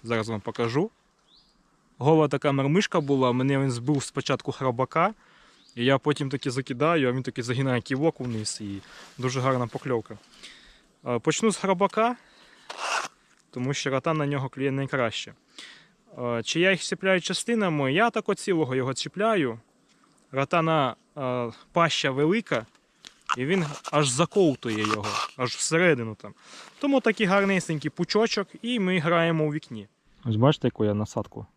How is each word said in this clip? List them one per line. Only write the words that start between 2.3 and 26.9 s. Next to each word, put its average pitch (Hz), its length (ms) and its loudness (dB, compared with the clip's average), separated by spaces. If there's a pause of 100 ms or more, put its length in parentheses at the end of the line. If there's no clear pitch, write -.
мармишка 147 480 2
була, 135 320 2
мене 135 260 2
він 135 120 0
збив 127 320 0
спочатку - 500 -4
храбака. 139 600 0 (600)
І 120 100 -2
я 135 140 4
потім 143 320 0
таки 135 200 -4
закидаю, 135 580 0
а 123 40 0
він 127 100 -2
таки 123 200 -6
загинає 123 380 0
ківок 143 400 -2
вниз. 113 400 -6
І 98 200 -8 (380)
дуже 127 220 -2
гарна 127 260 0
покльовка. 113 520 -6 (840)
А, 123 160 -2
почну 185 340 0
з - 40 -4
храбака, 202 600 0 (1300)
тому 127 240 -4
що - 160 -4
ратан 147 260 0
на 147 100 -2
нього 139 220 -2
клює 135 220 -4
найкраще. 135 640 -4 (800)
А, 120 280 -2
чи - 160 -2
я 185 100 4
їх 185 120 0
чіпляю 190 380 0
частинами? 175 720 0
Я 220 180 2
так 220 180 -4
от 202 100 0
цілого 156 360 0
його 131 200 -2
чіпляю. 185 640 -2 (720)
Ратана, 151 640 2 (180)
а, 123 360 -4 (220)
паща 160 380 2
велика, 147 560 0 (680)
і 123 80 -4
він 175 200 0 (280)
аж 147 160 4
заковтує 131 680 2
його, 107 280 0 (300)
аж 123 180 -4
всередину 147 600 2
там. - 200 -18 (440)
Тому 277 220 4